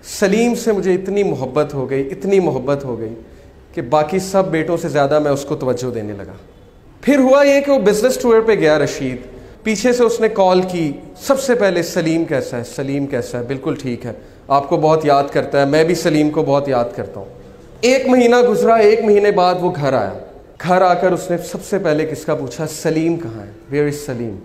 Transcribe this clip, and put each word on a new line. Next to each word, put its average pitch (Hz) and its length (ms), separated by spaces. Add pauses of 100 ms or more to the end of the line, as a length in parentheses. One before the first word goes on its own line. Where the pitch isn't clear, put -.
सलीम 220 500
से 226 180
मुझे 185 220
इतनी 196 300
मोहब्बत 143 500
हो 131 120
गई, 135 160
इतनी 190 380
मोहब्बत 139 440
हो 123 120
गई 110 180 (600)
कि 165 80
बाकी 151 380
सब 185 300
बेटों 160 260
से 165 120
ज़्यादा 147 320
मैं 147 100
उसको 143 240
तवज्जो 127 360
देने 107 220
लगा। 95 240 (680)
फिर 277 140
हुआ 262 240
ये 277 180
कि 277 100
वो 269 80
business 214 440
tour 226 180
पे 220 160
गया 156 200
रशीद, 135 540 (340)
पीछे 220 280
से 240 120
उसने 226 240
call 185 340
की, 175 400 (260)
सबसे 262 260
पहले, 190 280
"सलीम 165 420
कैसा 131 320
है? 117 80
सलीम 139 420
कैसा 123 320
है?" 120 80
"बिल्कुल 139 300
ठीक 123 280
है, 113 120 (340)
आपको 143 280
बहुत 156 280
याद 143 240
करता 143 280
है, 139 80
मैं 151 180
भी 170 100
सलीम 151 360
को 156 120
बहुत 139 260
याद 120 280
करता 104 240
हूँ।" 95 80 (560)
एक 254 220
महीना 247 360
गुजरा, 226 360
एक 220 260
महीने 208 260
बाद 180 300
वो 175 100
घर 143 240
आया। 110 220 (440)
घर 180 220
आकर 180 320
उसने 170 240
सबसे 185 400
पहले 156 260
किसका 156 300
पूछा? 139 320
"सलीम 160 500
कहाँ 113 260
है? 104 120 (180)
Where 147 160
is 143 180
सलीम?" 117 380